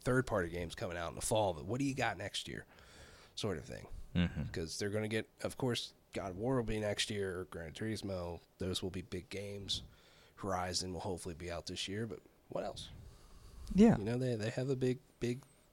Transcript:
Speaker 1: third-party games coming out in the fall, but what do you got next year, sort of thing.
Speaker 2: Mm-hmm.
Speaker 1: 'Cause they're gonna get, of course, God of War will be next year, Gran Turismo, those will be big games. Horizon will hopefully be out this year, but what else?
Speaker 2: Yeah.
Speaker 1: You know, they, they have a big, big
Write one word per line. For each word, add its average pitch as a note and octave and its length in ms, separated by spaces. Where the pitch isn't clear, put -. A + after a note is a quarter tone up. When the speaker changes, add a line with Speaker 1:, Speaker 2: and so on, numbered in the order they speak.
Speaker 1:
third-party A#2+ 460
games F2 240
coming F2 220
out E2+ 140
in A#1 40
the - 80
fall, G#2 320
but D2 100
what G#2+ 140
do C#3 60
you C3+ 100
got A2+ 240
next - 300
year, A1+ 160
sort F#2+ 240
of - 60
thing. G#1 220
Speaker 2:
Mm-hmm. E2+ 280
Speaker 1:
'Cause E2 260
they're G2+ 120
gonna G#2+ 180
get, A2 200
of F#2+ 140
course, - 360
God F2+ 180
of F2+ 80
War B2+ 180
will B2 80
be A2 160
next G#2 300
year, F#2+ 400
Gran E2 220
Turismo, F#2+ 680
those F#2 240
will F#2 80
be F2+ 120
big F2+ 260
games. G2+ 540
Horizon F2+ 560
will E2 80
hopefully F2+ 340
be E2+ 160
out E2+ 160
this F#2 220
year, G#2+ 180
but F#2+ 140
what - 160
else? - 260
Speaker 2:
Yeah. G3 240
Speaker 1:
You G2 60
know, A#2+ 140
they, B2+ 160
they A2 160
have B2+ 200
a C3 60
big, B2+ 220
big B2 220